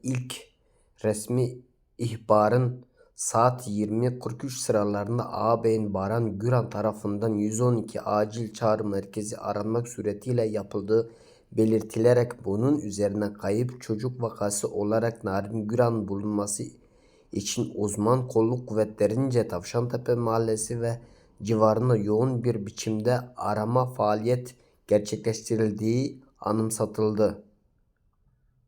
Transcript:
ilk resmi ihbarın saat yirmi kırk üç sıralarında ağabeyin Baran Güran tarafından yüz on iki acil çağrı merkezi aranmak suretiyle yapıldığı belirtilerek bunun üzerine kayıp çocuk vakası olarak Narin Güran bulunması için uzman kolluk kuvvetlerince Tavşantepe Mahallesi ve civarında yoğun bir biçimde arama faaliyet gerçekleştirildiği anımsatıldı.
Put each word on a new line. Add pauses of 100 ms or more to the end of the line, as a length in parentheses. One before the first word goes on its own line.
ilk (720)
resmi (400)
ihbarın (300)
saat
yirmi
kırk
üç
sıralarında
ağabeyin
Baran
Güran
tarafından
yüz
on
iki
acil
çağrı
merkezi
aranmak
suretiyle
yapıldığı (420)
belirtilerek
bunun
üzerine
kayıp
çocuk
vakası
olarak
Narin
Güran
bulunması (720)
için
uzman
kolluk
kuvvetlerince
Tavşantepe
Mahallesi
ve (420)
civarında
yoğun
bir
biçimde (160)
arama
faaliyet (320)
gerçekleştirildiği (180)
anımsatıldı. (1200)